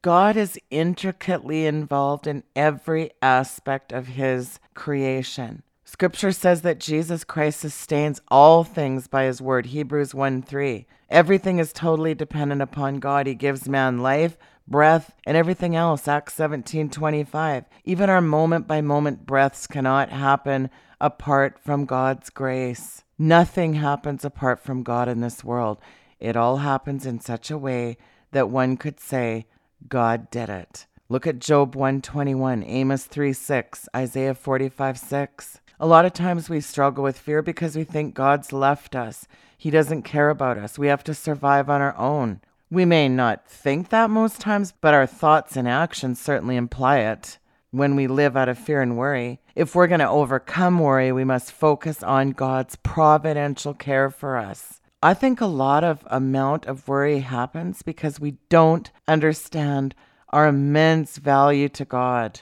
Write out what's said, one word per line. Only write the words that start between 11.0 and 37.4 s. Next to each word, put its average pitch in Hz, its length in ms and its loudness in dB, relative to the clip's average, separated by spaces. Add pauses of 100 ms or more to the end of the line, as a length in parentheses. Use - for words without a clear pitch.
Everything 185 500 4
is 160 120 -2
totally 160 420 0
dependent 147 480 -4
upon 139 380 -4
God. 139 260 -2
He 135 80 -4
gives 135 360 -4
man 131 300 0
life, 143 380 0 (300)
breath, 151 460 4 (120)
and 151 120 2
everything 170 360 0
else, 165 320 0
Acts 147 280 -2
seventeen 151 560 -4
twenty-five. 151 760 -4 (220)
Even 190 240 0
our 185 100 4
moment-by-moment 151 1040 0
breaths 135 400 0
cannot 135 440 0
happen 139 600 -2 (300)
apart 143 580 0
from 143 280 -4
God's 131 440 -4
grace. 131 720 -8 (140)
Nothing 165 580 4
happens 143 480 -4
apart 131 360 -4
from 127 240 -8
God 120 240 -2
in 120 140 -4
this 120 220 -8
world. 117 360 -4 (400)
It 113 160 -6
all 120 220 2
happens 139 480 -4
in 117 140 -8
such - 300 -10
a 151 80 -8
way 123 400 -6 (340)
that 127 180 0
one 127 260 0
could 147 240 -10
say, 117 460 -6 (420)
"God 117 420 -2
did 117 200 -8
it." - 360 -14 (220)
Look 127 180 -4
at 135 140 -4
Job 143 360 2
one 135 260 0
twenty-one, 131 640 -4
Amos 131 380 -2
three 143 280 -2
six, - 600 -6
Isaiah 131 380 -4
forty-five 131 640 -4
six. - 640 -10 (180)
A 160 80 0
lot 165 180 8
of 180 80 -2
times 175 360 -4
we 160 100 -2
struggle 139 440 -2
with 135 160 -2
fear 151 240 -2